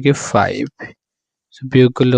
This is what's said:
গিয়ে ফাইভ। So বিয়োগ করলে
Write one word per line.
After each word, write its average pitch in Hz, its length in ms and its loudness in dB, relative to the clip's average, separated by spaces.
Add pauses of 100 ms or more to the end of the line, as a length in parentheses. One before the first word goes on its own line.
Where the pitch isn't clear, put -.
গিয়ে 139 120 2 (140)
ফাইভ। 98 360 -2 (920)
So - 60 -20 (100)
বিয়োগ 127 260 6
করলে 123 200 2